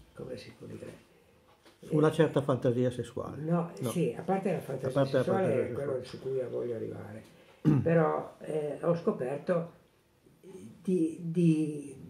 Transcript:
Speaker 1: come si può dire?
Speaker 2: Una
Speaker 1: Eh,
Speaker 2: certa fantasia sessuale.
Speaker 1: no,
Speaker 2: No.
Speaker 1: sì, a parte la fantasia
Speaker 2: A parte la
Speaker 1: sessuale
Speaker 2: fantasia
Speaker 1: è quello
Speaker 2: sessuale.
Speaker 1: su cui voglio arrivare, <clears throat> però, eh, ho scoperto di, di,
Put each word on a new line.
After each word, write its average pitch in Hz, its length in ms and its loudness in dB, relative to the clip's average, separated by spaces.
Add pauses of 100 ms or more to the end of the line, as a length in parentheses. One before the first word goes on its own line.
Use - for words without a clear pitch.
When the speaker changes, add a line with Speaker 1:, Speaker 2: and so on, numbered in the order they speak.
(140)
Speaker 1:
come 131 240 -10
si 117 180 -16
può 120 100 -18
dire? - 380 -14 (840)
Speaker 2:
Una 151 180 6
Speaker 1:
Eh, 151 40 2
Speaker 2:
certa 147 300 4
fantasia 127 480 2
sessuale. - 520 -6
Speaker 1:
no, 170 280 0 (100)
Speaker 2:
No. 120 100 -4
Speaker 1:
sì, 135 280 0
a - 40 -8
parte 190 300 0
la - 80 -2
fantasia 135 280 -4
Speaker 2:
A 131 40 -4 (120)
parte 139 140 0
la 127 40 4
Speaker 1:
sessuale 190 260 2
Speaker 2:
fantasia 123 200 2
Speaker 1:
è 120 40 -6
quello 135 300 -4
Speaker 2:
sessuale. - 20 -10
Speaker 1:
su - 160 -14 (180)
cui 120 120 -4
voglio 123 240 -4
arrivare, 107 480 -10 (380)
<clears throat> 143 220 4
però, 156 580 2
eh, 147 420 -4
ho 165 140 4
scoperto 165 760 -2 (1120)
di, 165 400 0
di, 156 720 2 (160)